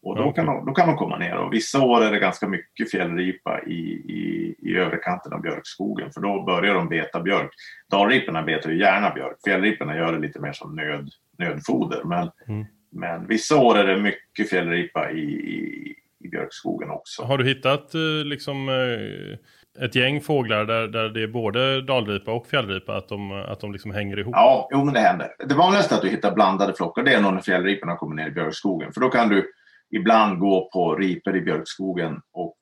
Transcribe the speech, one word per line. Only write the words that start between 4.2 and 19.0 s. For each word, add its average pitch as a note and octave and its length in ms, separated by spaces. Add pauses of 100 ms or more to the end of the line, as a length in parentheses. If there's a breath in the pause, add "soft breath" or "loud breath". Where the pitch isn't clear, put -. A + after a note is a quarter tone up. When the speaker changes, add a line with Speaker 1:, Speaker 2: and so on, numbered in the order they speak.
Speaker 1:
i - 180
övre E2+ 200
kanten F2+ 360
av D#2+ 80
björkskogen, F2 720
för - 100
då G2 220
börjar F#2 300
de F2 160
beta E2 300
björk. F2 300 (420 loud breath)
Dalriporna G2+ 500
betar D#2 280
ju E2 100
gärna G2 300
björk. C2+ 360
Fjällriporna F#2+ 520
gör E2 140
det D#2+ 80
lite D2+ 200
mer D2 140
som D2+ 220
nöd-, D2 360 (260)
nödfoder. D#2+ 680
Men, E3+ 260 (180)
Speaker 2:
Mm. G#2+ 180 (260)
Speaker 1:
men F2 360
vissa A2 300
år A#2 200
är G2 100
det F#2+ 140
mycket - 480
fjällripa E2+ 640
i, D#2+ 80
i, - 760 (240)
i - 100
björkskogen - 600
också. - 340
Speaker 2:
Har C3+ 140
du B2+ 80
hittat, C3+ 480
eh, D#3 320
liksom, C#3 440
eh, A2+ 1120